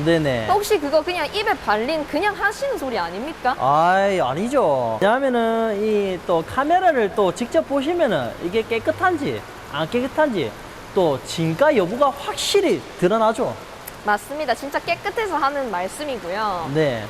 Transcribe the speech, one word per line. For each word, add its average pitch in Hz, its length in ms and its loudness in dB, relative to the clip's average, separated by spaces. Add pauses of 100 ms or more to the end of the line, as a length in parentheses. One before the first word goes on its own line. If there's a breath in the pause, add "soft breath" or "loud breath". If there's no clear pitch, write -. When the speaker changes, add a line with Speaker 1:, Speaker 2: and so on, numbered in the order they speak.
Speaker 1:
네네. 147 440 2
Speaker 2:
혹시 403 320 2
그거 294 220 4
그냥 349 300 -4
입에 415 220 0 (100)
발린 247 440 0
그냥 392 260 0
하시는 427 420 -2
소리 269 220 -4
아닙니까? 226 600 -4
Speaker 1:
아이, 180 600 4
아니죠. 143 800 2
왜냐하면은 226 800 2
이 202 460 0
또 170 160 2 (100)
카메라를 294 640 2
또 190 200 4
직접 240 340 0
보시면은 269 640 0 (120)
이게 185 200 0
깨끗한지 277 760 0 (320)
안 156 160 -2
깨끗한지 240 600 0 (440)
또 160 320 4
진가 165 500 2
여부가 233 340 2
확실히 320 680 0 (180)
드러나죠. 214 560 2 (500)
Speaker 2:
맞습니다. 277 500 -2
진짜 285 260 -4
깨끗해서 370 560 -4
하는 277 340 -2
말씀이고요. 190 1040 -4
Speaker 1:
네. 135 360 2